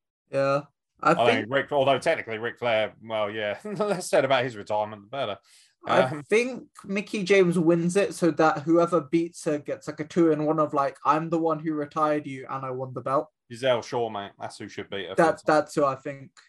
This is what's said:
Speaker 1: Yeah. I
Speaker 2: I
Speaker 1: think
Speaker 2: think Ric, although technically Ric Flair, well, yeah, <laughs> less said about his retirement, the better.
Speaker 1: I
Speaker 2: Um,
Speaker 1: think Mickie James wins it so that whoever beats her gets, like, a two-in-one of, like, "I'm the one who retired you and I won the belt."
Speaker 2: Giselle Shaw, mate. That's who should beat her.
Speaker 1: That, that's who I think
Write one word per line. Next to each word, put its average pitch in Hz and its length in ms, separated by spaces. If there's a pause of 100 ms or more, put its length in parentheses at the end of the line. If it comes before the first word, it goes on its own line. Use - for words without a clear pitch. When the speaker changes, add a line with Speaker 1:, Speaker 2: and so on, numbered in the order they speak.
(300)
Speaker 1:
Yeah. 139 320 (380)
I 151 120
Speaker 2:
I - 20
Speaker 1:
think 120 160
Speaker 2:
think 110 240
Ric, 135 180
although 139 260
technically 113 400
Ric 113 200
Flair, 110 360 (100)
well, 110 260
yeah, 104 300
<laughs> - 40
less 202 440
said 156 160
about 131 200
his 123 120
retirement, 104 460
the 101 60
better. 117 300 (500)
Speaker 1:
I - 140
Speaker 2:
Um, 147 220
Speaker 1:
think 240 440 (160)
Mickie 202 400
James 185 340
wins 175 380
it 196 180
so 170 180
that 151 300
whoever 170 380
beats 170 440
her 151 140
gets, - 300
like, - 120
a 151 60
two-in-one 156 520
of, 151 160
like, 139 300
"I'm 156 260
the 165 80
one 160 200
who 156 160
retired 151 520
you 135 220
and 135 160
I 131 60
won 127 240
the 131 60
belt." 135 280 (220)
Speaker 2:
Giselle 117 320
Shaw, 120 280
mate. 101 280
That's - 200
who 107 100
should 98 220
beat 98 180
her. 95 60
Speaker 1:
That, 160 320
that's 151 280
who 147 100
I 135 100
think 139 360 (180)